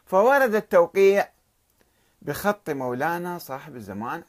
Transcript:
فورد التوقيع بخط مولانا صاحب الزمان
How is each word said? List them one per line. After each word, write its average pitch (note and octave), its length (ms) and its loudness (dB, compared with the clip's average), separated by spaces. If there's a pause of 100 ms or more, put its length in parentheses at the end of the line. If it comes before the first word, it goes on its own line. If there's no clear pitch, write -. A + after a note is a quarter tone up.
فورد A#3+ 500 2
التوقيع G3 760 2 (920)
بخط G3 480 -6
مولانا D3+ 680 -6
صاحب C#3+ 380 -14
الزمان A2 520 -10